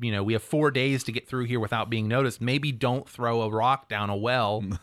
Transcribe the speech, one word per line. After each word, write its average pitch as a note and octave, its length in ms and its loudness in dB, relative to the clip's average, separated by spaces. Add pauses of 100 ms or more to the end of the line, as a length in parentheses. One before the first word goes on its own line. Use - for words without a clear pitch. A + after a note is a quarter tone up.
you A#2 100 0
know, G2+ 100 0
we G#2+ 120 2
have G#2+ 80 0
four D3+ 280 2
days C3 340 0
to A2+ 80 -6
get A#2+ 140 -6
through B2+ 180 -4
here A#2+ 160 -2
without A2 280 -2
being A2 180 0
noticed. A#2+ 360 0
Maybe C#3 300 0
don't B2+ 360 -2
throw A#2 340 0
a A2 80 0
rock A#2 380 2
down G#2 220 -2
a G2+ 60 0
well A2 460 0 (200)